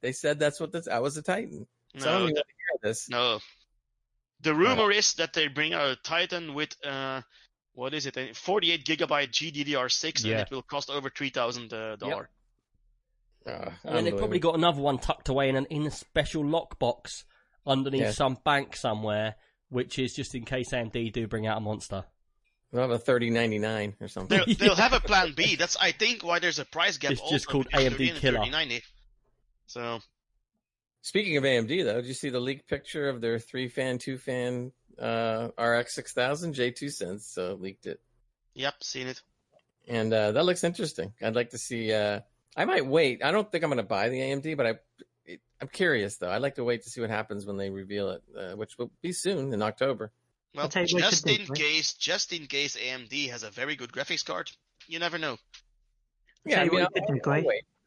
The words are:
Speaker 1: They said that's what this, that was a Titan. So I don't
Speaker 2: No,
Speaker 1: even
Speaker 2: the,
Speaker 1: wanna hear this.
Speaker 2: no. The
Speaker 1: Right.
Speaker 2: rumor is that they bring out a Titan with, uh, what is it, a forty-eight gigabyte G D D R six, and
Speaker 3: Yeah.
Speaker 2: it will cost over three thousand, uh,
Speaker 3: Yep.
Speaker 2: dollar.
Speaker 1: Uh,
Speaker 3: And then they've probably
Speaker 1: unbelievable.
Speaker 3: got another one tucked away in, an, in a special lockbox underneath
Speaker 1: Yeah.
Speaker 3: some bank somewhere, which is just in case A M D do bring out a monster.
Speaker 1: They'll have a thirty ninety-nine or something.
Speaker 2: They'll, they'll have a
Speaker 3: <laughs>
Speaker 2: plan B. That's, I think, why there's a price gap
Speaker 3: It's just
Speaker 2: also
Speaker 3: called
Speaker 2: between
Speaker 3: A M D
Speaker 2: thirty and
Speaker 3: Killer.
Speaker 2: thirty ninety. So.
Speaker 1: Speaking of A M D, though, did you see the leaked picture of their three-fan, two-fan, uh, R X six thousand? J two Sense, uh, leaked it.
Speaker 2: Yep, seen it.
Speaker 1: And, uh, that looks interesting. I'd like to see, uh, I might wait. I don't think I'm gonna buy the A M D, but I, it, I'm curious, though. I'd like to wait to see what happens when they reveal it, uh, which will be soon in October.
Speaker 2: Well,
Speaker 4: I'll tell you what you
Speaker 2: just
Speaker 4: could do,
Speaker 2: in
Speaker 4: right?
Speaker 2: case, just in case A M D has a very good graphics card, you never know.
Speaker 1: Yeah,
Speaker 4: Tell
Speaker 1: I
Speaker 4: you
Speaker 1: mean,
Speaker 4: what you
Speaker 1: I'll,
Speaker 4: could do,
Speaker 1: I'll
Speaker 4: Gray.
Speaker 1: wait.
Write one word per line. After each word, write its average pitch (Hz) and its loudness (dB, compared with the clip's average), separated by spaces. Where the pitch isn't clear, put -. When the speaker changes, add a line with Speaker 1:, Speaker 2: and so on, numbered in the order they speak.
Speaker 1:
They 127 -4
said 147 0
that's 147 2
what 160 -6
this, 170 -6
that 117 0
was 143 -2
a 151 -8
Titan. 185 -4
So 135 0
I 160 4
don't 190 4
Speaker 2:
No, 185 4
Speaker 1:
even 156 2
Speaker 2:
the, 147 2
Speaker 1:
wanna - -6
hear 107 0
this. - -6
Speaker 2:
no. 120 2
The 156 2
Speaker 1:
Right. 180 6
Speaker 2:
rumor 220 6
is 208 4
that 165 -2
they 156 2
bring 151 -2
out 143 2
a 127 -2
Titan 170 -2
with, 147 -4
uh, 135 -4
what 131 -6
is 151 -4
it, 139 -6
a 123 -8
forty-eight 170 0
gigabyte 147 0
G 160 -2
D 143 -4
D 147 -2
R 127 0
six, 156 0
and 107 0
Speaker 3:
Yeah. 110 0
Speaker 2:
it - -8
will 135 -8
cost 143 -6
over 139 -4
three 135 -6
thousand, 120 -2
uh, 110 -6
Speaker 3:
Yep. 107 -10
Speaker 2:
dollar. 107 -6
Speaker 1:
Uh, - -8
Speaker 3:
And - -6
then - 2
they've - 2
probably 185 2
Speaker 1:
unbelievable. - -
Speaker 3:
got 165 2
another 160 4
one 139 2
tucked - -2
away 135 4
in, 135 4
an, 135 2
in 151 -2
a 143 -2
special - -2
lockbox - -2
underneath 135 2
Speaker 1:
Yeah. 107 2
Speaker 3:
some 127 0
bank 143 2
somewhere, 107 0
which 127 -2
is 127 0
just - -8
in 117 -8
case 127 -4
A 127 0
M 113 -2
D 117 -2
do 113 -2
bring 110 -2
out 110 0
a 110 -4
monster. 104 -6
Speaker 1:
They'll 123 2
have 127 2
a 117 2
thirty 120 2
ninety-nine 107 2
or 101 -8
something. 95 2
Speaker 2:
They'll, 226 4
they'll - 6
have 226 6
a 240 6
Speaker 3:
<laughs> - -4
Speaker 2:
plan 185 6
B. 165 2
That's, 170 0
I 180 4
think, 226 0
why 170 2
there's 165 2
a 139 -4
price 165 0
gap 139 0
Speaker 3:
It's 123 -4
just - -4
Speaker 2:
also - -8
Speaker 3:
called 135 4
Speaker 2:
between 135 4
Speaker 3:
A 131 6
M 123 2
D 113 -4
Speaker 2:
thirty 131 2
and - -4
Speaker 3:
Killer. 123 4
Speaker 2:
thirty 107 0
ninety. 135 0
So. 117 -6
Speaker 1:
Speaking 190 0
of 135 2
A 135 6
M 113 2
D, 175 0
though, 113 2
did 123 -4
you 131 -8
see 143 -6
the 123 -2
leaked 135 -4
picture 143 -4
of 123 -2
their 117 0
three-fan, 127 -4
two-fan, 127 -4
uh, 113 -2
R 117 4
X 120 -2
six - -10
thousand? 147 -2
J 123 2
two 143 -8
Sense, 98 -8
uh, 90 -2
leaked 95 -10
it. - -8
Speaker 2:
Yep, 135 -6
seen 131 -8
it. 127 -10
Speaker 1:
And, 113 0
uh, 107 4
that 143 4
looks 180 2
interesting. 160 -4
I'd 113 0
like 120 0
to 117 -10
see, 113 -2
uh, 104 2
I - 2
might 349 2
wait. 135 2
I 143 2
don't 208 2
think 165 0
I'm 156 2
gonna 120 0
buy 101 2
the 131 -2
A 135 -2
M 139 -2
D, 156 -4
but 139 2
I, 113 2
it, 85 -16
I'm 139 -10
curious, 123 2
though. 90 -4
I'd 107 0
like 139 -2
to 127 -4
wait 120 0
to - -16
see 123 -8
what 113 -2
happens 107 -6
when 101 -6
they 98 -4
reveal 98 -4
it, 87 -8
uh, 95 -10
which 107 -10
will 120 -8
be 175 -6
soon 165 -2
in 107 0
October. 110 -2
Speaker 2:
Well, 143 -2
Speaker 4:
I'll 147 -2
tell 175 0
you 175 2
what 170 4
you 208 4
Speaker 2:
just 175 2
Speaker 4:
could 214 4
do, 208 -2
Speaker 2:
in 160 -10
Speaker 4:
right? 147 -2
Speaker 2:
case, 151 2
just - -2
in 156 -6
case 143 -2
A - -8
M 127 -6
D 139 -2
has 120 -8
a 107 -10
very 139 -4
good 127 -10
graphics 143 -4
card, - -6
you 165 -8
never 170 -2
know. 147 -4
Speaker 1:
Yeah, 269 2
Speaker 4:
Tell 185 6
Speaker 1:
I - 6
Speaker 4:
you 165 4
Speaker 1:
mean, - -
Speaker 4:
what 185 6
you 175 6
Speaker 1:
I'll, 185 4
Speaker 4:
could 190 0
do, 143 2
Speaker 1:
I'll 123 0
Speaker 4:
Gray. 147 2
Speaker 1:
wait. - 2